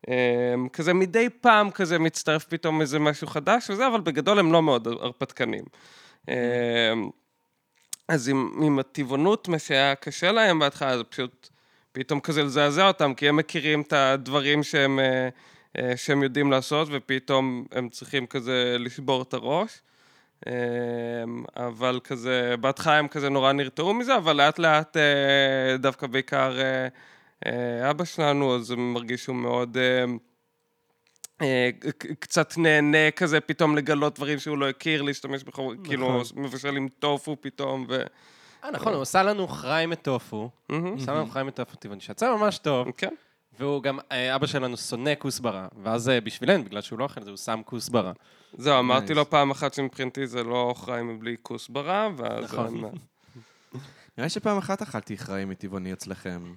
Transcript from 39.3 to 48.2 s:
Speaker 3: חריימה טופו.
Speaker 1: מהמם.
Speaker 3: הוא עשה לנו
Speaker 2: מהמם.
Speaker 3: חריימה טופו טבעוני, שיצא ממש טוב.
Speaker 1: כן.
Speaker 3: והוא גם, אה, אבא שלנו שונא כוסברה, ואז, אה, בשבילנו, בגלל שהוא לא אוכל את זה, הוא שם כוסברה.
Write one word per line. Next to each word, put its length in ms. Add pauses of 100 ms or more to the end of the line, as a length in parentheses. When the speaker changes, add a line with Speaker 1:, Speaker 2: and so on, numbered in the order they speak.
Speaker 3:
חריימה 480
טופו. 540 (200)
Speaker 1:
מהמם. 180
Speaker 3:
הוא 100
עשה 140
לנו 80
Speaker 2:
מהמם. 120
Speaker 3:
חריימה 200
טופו 240
טבעוני, 260
שיצא 340
ממש 220
טוב. 300 (100)
Speaker 1:
כן. 160 (460)
Speaker 3:
והוא 240
גם, 160 (120)
אה, 240
אבא 120
שלנו 300
שונא 420
כוסברה, 480 (160)
ואז, 260
אה, 120
בשבילנו, 420
בגלל 180
שהוא 180
לא 40
אוכל 160
את 60
זה, 60
הוא 60
שם 280
כוסברה. 460 (460)